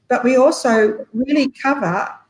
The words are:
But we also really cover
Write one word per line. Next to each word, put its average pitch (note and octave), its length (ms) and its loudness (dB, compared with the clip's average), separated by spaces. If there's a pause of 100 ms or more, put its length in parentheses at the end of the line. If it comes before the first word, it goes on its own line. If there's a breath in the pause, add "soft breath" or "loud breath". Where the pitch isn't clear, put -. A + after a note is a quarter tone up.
But B3 160 0
we B3+ 100 2
also A3+ 800 2
really C4+ 360 0 (140)
cover C4+ 320 -2 (340)